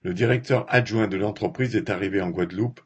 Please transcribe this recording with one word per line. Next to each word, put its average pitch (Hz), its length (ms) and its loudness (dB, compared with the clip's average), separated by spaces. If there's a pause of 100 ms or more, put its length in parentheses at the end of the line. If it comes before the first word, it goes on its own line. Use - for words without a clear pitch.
Le 90 100 -4
directeur 123 560 2
adjoint 110 400 2
de 95 80 -2
l'entreprise 107 600 -2
est 92 120 0
arrivé 95 320 0
en 87 100 -2
Guadeloupe 90 540 -2